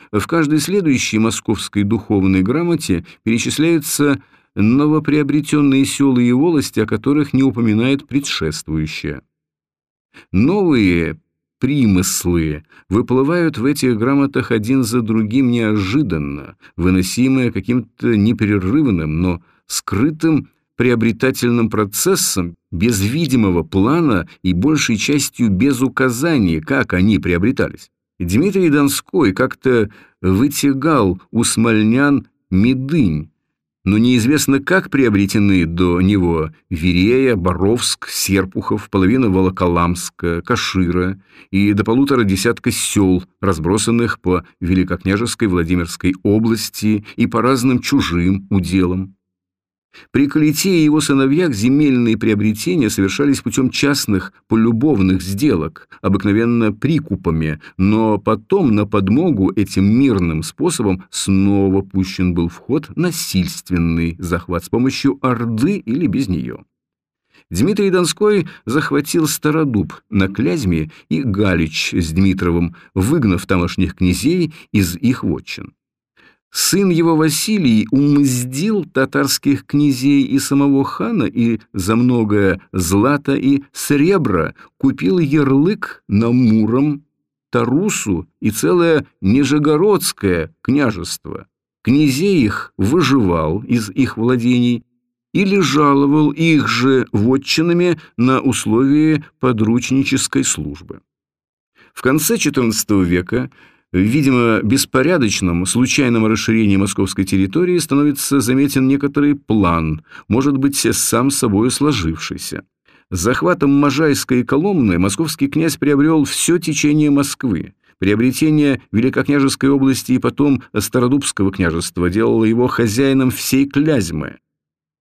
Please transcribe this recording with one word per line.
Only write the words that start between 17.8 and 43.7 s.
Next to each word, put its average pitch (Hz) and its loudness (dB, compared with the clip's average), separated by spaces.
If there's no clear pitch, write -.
непрерывным, 101 0
но 90 -2
скрытым 156 -2
приобретательным 120 0
процессом, 104 -2
без 98 0
видимого 113 0
плана 107 0
и 92 0
большей 117 0
частью 127 -2
без 123 0
указаний, 127 0
как 135 -4
они 95 2
приобретались. 87 -2
Дмитрий 160 0
Донской 139 0
как-то 123 0
вытягал 131 0
у 113 0
смольнян 117 2
медынь, 117 0
но 101 2
неизвестно, 127 2
как 180 -2
приобретены 101 2
до 87 0
него 87 0
Верея, 95 2
Боровск, 92 -2
Серпухов, 104 -2
половина 107 2
Волоколамска, 87 0
Кашира 92 -2
и 101 2
до 101 0
полутора 123 2
десятка 104 -2
сел, 92 0
разбросанных 101 -2